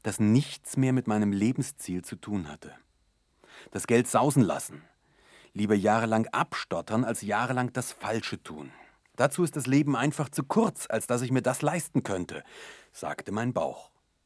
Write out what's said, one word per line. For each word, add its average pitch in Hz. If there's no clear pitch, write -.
das 107
nichts 110
mehr 131
mit 131
meinem 107
Lebensziel 98
zu -
tun 98
hatte. -
Das -
Geld 120
sausen 135
lassen. -
Lieber 104
jahrelang 110
abstottern, 113
als 113
jahrelang 120
das 127
Falsche 107
tun. 76
„Dazu 139
ist 156
das 131
Leben 139
einfach 143
zu -
kurz, 214
als 113
dass 120
ich 127
mir 131
das 127
leisten 147
könnte“, 87
sagte -
mein 117
Bauch. -